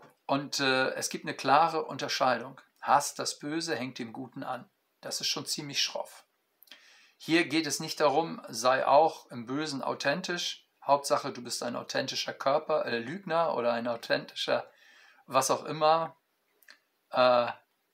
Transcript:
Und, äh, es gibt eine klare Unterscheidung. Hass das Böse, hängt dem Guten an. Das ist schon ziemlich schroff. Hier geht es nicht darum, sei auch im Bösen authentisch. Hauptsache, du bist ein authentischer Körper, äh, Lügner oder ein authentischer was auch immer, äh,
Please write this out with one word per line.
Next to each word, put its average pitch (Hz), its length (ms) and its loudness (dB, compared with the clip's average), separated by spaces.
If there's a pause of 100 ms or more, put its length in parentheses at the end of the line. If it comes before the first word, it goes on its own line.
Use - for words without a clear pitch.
(260)
Und, 143 320 -2
äh, 131 360 2
es - 160 -4
gibt 170 160 -8
eine 143 100 -6
klare 156 480 4
Unterscheidung. 127 760 -2 (200)
Hass 127 340 2
das - 240 -6
Böse, 156 380 -4
hängt 127 220 -8
dem 110 160 -8
Guten 135 280 -10
an. 127 280 -10 (320)
Das - 180 -6
ist - 80 -2
schon 147 160 -2
ziemlich 143 380 -4
schroff. - 420 -6 (920)
Hier 160 280 4
geht 156 200 0
es 143 120 -2
nicht 160 220 -6
darum, 156 480 2
sei 127 380 2
auch 151 440 4
im 120 140 -10
Bösen 139 380 -4
authentisch. 170 840 -4 (160)
Hauptsache, 139 480 0
du 120 120 -12
bist 120 200 -6
ein 123 140 -6
authentischer - 560 -4
Körper, 151 540 0
äh, 120 120 -2
Lügner 160 560 -2
oder 117 200 2
ein 117 120 -2
authentischer 127 840 -2 (580)
was 131 240 2
auch 120 140 0
immer, 156 520 2 (920)
äh, 123 380 4 (440)